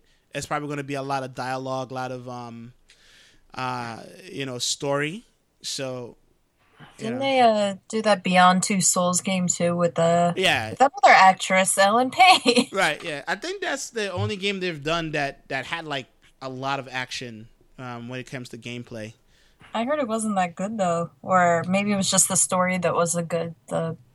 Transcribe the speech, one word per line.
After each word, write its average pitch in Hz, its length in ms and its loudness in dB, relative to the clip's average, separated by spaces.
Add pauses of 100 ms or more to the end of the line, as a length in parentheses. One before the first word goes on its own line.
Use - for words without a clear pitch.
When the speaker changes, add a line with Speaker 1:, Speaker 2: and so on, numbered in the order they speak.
(340)
Speaker 1:
It's 143 100 -6
probably 147 240 -6
gonna 143 140 -6
be 139 120 -8
a 139 80 -6
lot 135 200 -4
of 131 120 -12
dialogue, 131 580 -6
a - 20 -10
lot 127 180 -6
of, 127 160 -12
um, 120 460 -14 (800)
uh, 123 480 -6 (280)
you 139 140 -8
know, 127 140 -8
story. 147 680 -4 (380)
So, 127 540 -8 (840)
you - 60 -10
Speaker 2:
Didn't 226 100 -4
Speaker 1:
know. 262 100 -4
Speaker 2:
they, 269 160 4
uh, 208 340 4 (140)
do 220 140 -2
that 202 200 2
Beyond 180 420 6
Two 196 180 0
Souls 180 400 2
game 185 240 0
too 175 300 0
with 170 180 0
the 170 420 2
Speaker 1:
Yeah. 147 340 2
Speaker 2:
with 113 100 -10
that 277 120 6 (100)
other 320 120 8
actress, 190 640 4
Ellen 226 320 4
Page? 302 580 6
<laughs> - 40 -16
Speaker 1:
Right, 175 300 0
yeah. 151 240 -6
I 175 100 -2
think 359 260 -8
that's 311 280 -6
the 208 220 -6
only 202 240 -2
game 196 240 -4
they've 170 220 -4
done 160 300 -2
that, 143 360 -4
that 135 180 -6
had, 165 200 -8
like, 147 200 -6 (360)
a 135 80 -10
lot 135 300 -4
of 127 100 -14
action, 120 580 -10 (300)
um, 120 300 -12
when 127 120 -8
it 123 100 -12
comes 127 200 -12
to 127 80 -14
gameplay. 117 560 -12 (580)
Speaker 2:
I 226 120 -2
heard 294 140 0
it 277 80 -2
wasn't 220 300 -4
that 180 180 0
good 214 240 -6
though, 170 320 0 (120)
or 175 460 4
maybe 202 220 0
it 202 60 2
was 190 140 -2
just 190 180 4
the 190 80 0
story 185 420 0
that 170 160 0
wasn't 170 340 0
good. 165 260 -6 (140)
The 165 280 -4 (180)